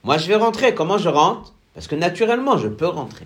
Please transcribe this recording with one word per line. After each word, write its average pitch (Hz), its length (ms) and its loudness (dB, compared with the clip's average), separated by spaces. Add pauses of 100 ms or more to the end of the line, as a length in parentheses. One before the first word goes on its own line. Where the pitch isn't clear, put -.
Moi, 151 160 0
je 165 80 -4
vais 196 80 2
rentrer. 226 400 2
Comment 180 240 0
je 175 100 0
rentre ? 160 440 2 (200)
Parce - 140 -18
que 151 80 -4
naturellement, 233 600 0
je 107 100 -2
peux 107 200 -4
rentrer. 156 380 -8